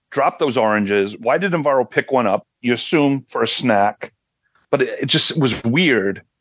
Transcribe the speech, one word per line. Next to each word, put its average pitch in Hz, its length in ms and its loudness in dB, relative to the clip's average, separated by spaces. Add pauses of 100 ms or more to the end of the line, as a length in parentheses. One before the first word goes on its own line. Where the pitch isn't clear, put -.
(100)
drop 139 280 -2
those 135 200 0
oranges? 101 580 0
Why 127 220 0
did 185 140 -2
Navarro 143 340 0
pick - 260 -2
one 127 140 2
up? 98 200 0 (140)
You 120 140 0
assume 139 560 0
for 117 120 -2
a 113 60 0
snack, 104 640 0 (580)
but 139 120 2
it, 120 60 0 (120)
it 135 60 -4
just 127 340 0
was 123 240 0
weird. 117 560 0 (200)